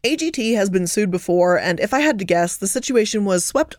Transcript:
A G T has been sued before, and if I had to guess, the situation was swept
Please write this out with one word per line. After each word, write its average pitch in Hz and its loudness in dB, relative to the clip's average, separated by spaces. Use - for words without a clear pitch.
A 269 0
G 320 -4
T 226 -2
has 196 2
been 180 0
sued 202 0
before, 180 2
and 170 -2
if 208 -2
I 277 2
had 294 2
to 196 -6
guess, 175 0
the 190 -6
situation 220 0
was 180 2
swept - -2